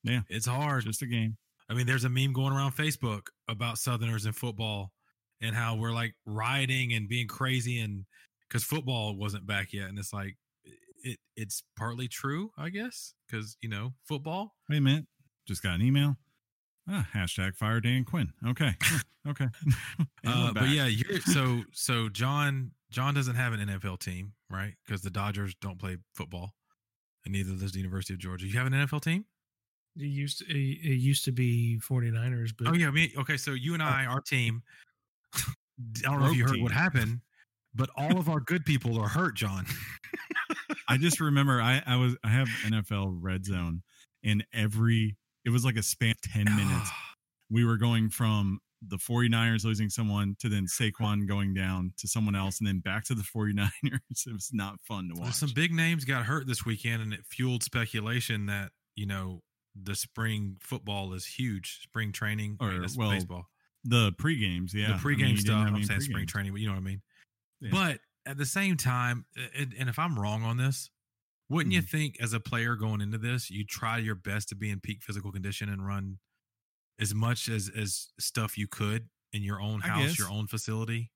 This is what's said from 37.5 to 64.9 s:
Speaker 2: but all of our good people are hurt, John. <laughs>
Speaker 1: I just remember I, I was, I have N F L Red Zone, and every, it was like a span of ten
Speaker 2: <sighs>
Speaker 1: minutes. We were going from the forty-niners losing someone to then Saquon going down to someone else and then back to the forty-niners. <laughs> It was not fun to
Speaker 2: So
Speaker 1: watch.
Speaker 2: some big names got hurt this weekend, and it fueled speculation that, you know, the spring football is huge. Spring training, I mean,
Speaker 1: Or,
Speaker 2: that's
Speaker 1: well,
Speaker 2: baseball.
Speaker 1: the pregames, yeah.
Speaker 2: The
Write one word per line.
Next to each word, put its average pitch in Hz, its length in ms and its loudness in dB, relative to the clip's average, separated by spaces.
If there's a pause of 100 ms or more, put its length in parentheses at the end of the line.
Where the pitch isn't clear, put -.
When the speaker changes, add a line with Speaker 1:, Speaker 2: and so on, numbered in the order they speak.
Speaker 2:
but 131 200 2
all 160 220 2
of 160 100 2
our 156 120 2
good 170 240 0
people 120 360 2
are 104 80 2
hurt, 147 280 0
John. 95 300 -2 (640)
<laughs> - 580 -6
Speaker 1:
I 123 80 6
just 165 240 4
remember 139 400 4
I, 127 260 4
I 123 100 4
was, 123 280 4
I 110 60 0
have 123 180 4 (180)
N 110 80 2
F 104 180 0
L 98 160 0
Red 92 360 -2
Zone, 87 380 -2 (420)
and 107 280 4
every, 110 640 4 (280)
it 117 60 2
was 120 140 4
like 120 120 2
a 107 60 0
span - 300 2
of - 100 -2
ten 101 220 0
Speaker 2:
<sighs> 104 120 4
Speaker 1:
minutes. 98 340 2 (600)
We 117 140 4
were 113 120 4
going 113 340 4
from 104 500 2 (240)
the 95 140 -6
forty-niners 113 640 4
losing 107 240 2
someone 101 520 2
to 120 80 -2
then 101 180 2
Saquon 104 600 0
going 101 260 2
down 92 440 0
to 104 100 -8
someone 107 260 2
else 95 240 -2
and 110 80 0
then 95 140 2
back 98 240 -2
to 131 100 -2
the 107 80 -2
forty-niners. 104 480 2 (120)
<laughs> - 0 - (440)
It 123 60 -10
was 95 200 -8
not 98 300 -4
fun 95 260 -6
to 82 80 -8
Speaker 2:
So 87 60 -6
Speaker 1:
watch. 120 120 -4
Speaker 2:
some 143 200 -2
big 165 180 2
names 165 320 2
got 127 220 0
hurt 135 200 -2
this 123 180 -2
weekend, 117 380 -2
and 107 100 -4
it - 120 -8
fueled 127 380 -2
speculation 113 840 -2
that, 101 260 -4 (240)
you 104 100 -4
know, 92 340 -6 (400)
the 98 140 -4
spring 107 640 -4
football 98 540 -6
is 90 120 -8
huge. 107 560 -6
Spring 110 300 -4
training, 107 480 -4
I 107 60 -2
mean, 95 80 -2
Speaker 1:
Or, 90 60 -2
Speaker 2:
that's 95 160 -4
Speaker 1:
well, 113 140 2
Speaker 2:
baseball. 90 360 -2 (380)
Speaker 1:
the 117 280 6
pregames, 92 640 0
yeah. 104 140 0
Speaker 2:
The 110 60 2